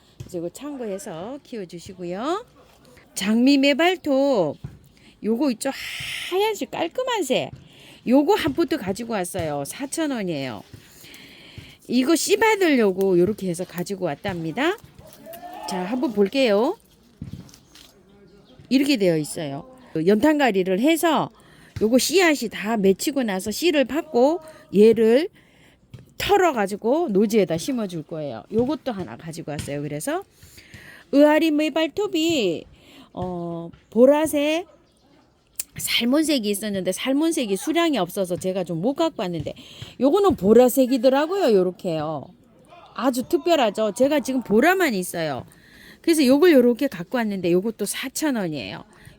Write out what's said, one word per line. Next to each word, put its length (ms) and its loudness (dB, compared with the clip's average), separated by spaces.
그래서 220 -12
이거 100 -6
참고해서 960 -10
키워주시고요. 1000 -8
장미 440 2
매발톱 1000 2
요거 280 0
있죠? 180 -6
하얀색 420 -2
깔끔한 520 -4
색. 280 -2
요거 280 4
한 180 -2
포트 240 0
가지고 360 -6
왔어요. 520 -4
사천 460 -6
원이에요. 520 -6
이거 280 2
씨 220 0
받으려고 840 2
요렇게 280 0
해서 180 -6
가지고 400 -8
왔답니다. 720 -4
자, 140 -6
한번 300 -4
볼게요. 640 2
이렇게 280 2
되어 200 2
있어요. 480 -6
연탄가리를 840 2
해서 500 2
요거 160 2
씨앗이 540 2
다 260 -4
맺히고 460 0
나서 280 -4
씨를 340 0
받고 560 0
얘를 540 6
털어가지고 920 0
노지에다 480 2
심어줄 460 -6
거예요. 480 -10
요것도 400 -2
하나 260 -10
가지고 340 -12
왔어요. 300 -8
그래서 420 -8
의아리 400 6
매발톱이, 1120 -2
어, 580 -8
보라색, 800 4
살몬색이 720 -2
있었는데 420 -4
살몬색이 640 -2
수량이 420 -2
없어서 380 -4
제가 300 -4
좀 160 -6
못 140 -2
갖고 260 -2
왔는데 320 -6
요거는 340 4
보라색이더라고요. 1160 4
요렇게요. 760 -2
아주 340 -2
특별하죠. 640 0
제가 260 2
지금 240 -2
보라만 500 2
있어요. 520 -6
그래서 240 2
요걸 260 6
요렇게 360 4
갖고 300 -6
왔는데 360 -2
요것도 320 -2
사천 500 -4
원이에요. 480 -6